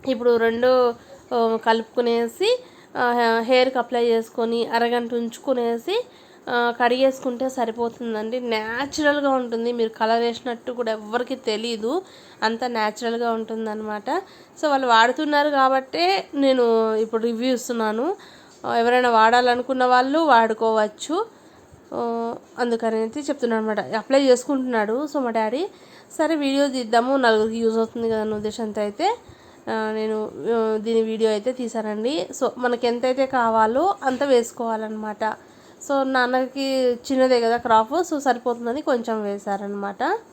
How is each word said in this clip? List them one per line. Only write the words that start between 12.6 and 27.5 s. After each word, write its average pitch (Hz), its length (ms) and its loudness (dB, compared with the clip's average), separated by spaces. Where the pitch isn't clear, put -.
న్యాచురల్గా 233 680 -2
ఉంటుందన్నమాట. 220 760 -6
So 311 60 0
వాళ్ళు 269 200 2
వాడుతున్నారు 285 600 4
కాబట్టే 277 840 0
నేను 233 640 2
ఇప్పుడు 220 280 -2
రివ్యూ 240 300 0
ఇస్తున్నాను. 240 640 -2
ఆ, 233 100 -2
ఎవరైనా 240 340 2
వాడాలనుకున్న 247 760 4
వాళ్ళు 254 340 4
వాడుకోవచ్చు. 226 1080 2
ఆ, 233 420 -4
అందుకని 226 360 -2
అయితే 226 240 -4
చెప్తున్నాను 254 420 -2
అనమాట. 214 180 -2
అప్లై 220 440 0
చేసుకుంటున్నాడు. 247 800 0
So 294 140 -4
మా 247 100 -2
డాడీ, 226 380 -2
"సరే 320 180 0
వీడియో 277 320 2
తీద్దాము, 247 500 0
నలుగురికి 220 400 2